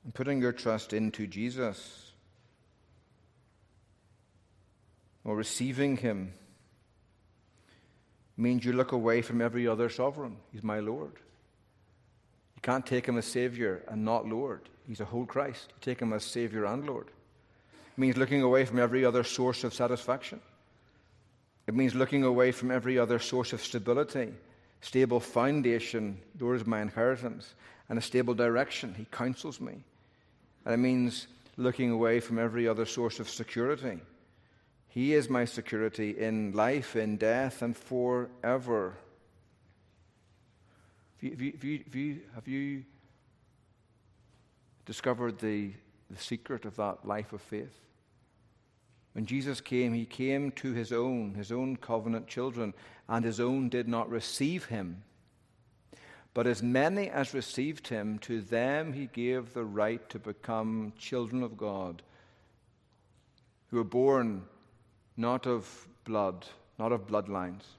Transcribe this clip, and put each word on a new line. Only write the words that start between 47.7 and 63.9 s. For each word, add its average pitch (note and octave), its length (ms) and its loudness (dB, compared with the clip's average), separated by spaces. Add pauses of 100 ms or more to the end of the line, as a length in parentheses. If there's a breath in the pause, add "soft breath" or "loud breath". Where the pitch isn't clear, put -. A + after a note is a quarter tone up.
When G#2+ 140 -6
Jesus C3 340 -2
came, B2 320 0
he A#2 140 -2
came C3+ 460 -2
to C3 200 -6
his A#2 200 -4
own, A#2 420 0
his G#2 160 -8
own B2+ 260 -2
covenant A#2 520 -2
children, A#2+ 440 -4 (360 loud breath)
and A#2 160 2
his A2+ 160 -2
own B2+ 280 2
did A#2+ 200 0
not A2+ 200 -2
receive C3+ 580 -2
him. F#2+ 360 -6 (1300 loud breath)
But A#2 140 2
as A2 160 2
many D3+ 480 2
as C#3 240 -2
received C#3 540 -4
him, G#2+ 320 -4
to A2+ 200 -4
them C3 520 0
he C3+ 140 -6
gave A#2+ 460 -2
the A#2+ 120 -4
right G#2+ 460 0
to A2 80 -10
become A2 800 -4
children B2 460 -4
of A2 140 -8
God, G2 460 -6 (1700 soft breath)
who A#2+ 100 0
were A2+ 60 2
born A#2+ 580 4 (720)